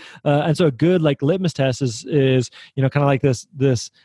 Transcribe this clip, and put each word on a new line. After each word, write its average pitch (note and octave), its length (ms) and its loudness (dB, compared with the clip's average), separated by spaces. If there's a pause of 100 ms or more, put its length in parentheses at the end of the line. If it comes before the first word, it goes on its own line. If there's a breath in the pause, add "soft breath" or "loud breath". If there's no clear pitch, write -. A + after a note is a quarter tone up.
(240 loud breath)
Uh, D3 220 2
and D#3 100 0
so F#3 100 2
a C#3+ 40 2
good, E3 320 0
like, C#3+ 200 0
litmus F3+ 300 0
test C3+ 300 -2
is, A#2 220 -6
is, C3 460 2 (240 loud breath)
you C3+ 80 -2
know, C3+ 80 2
kinda C#3+ 160 0
like C#3 160 0
this, C3+ 320 0
this, C3 360 -2 (140 soft breath)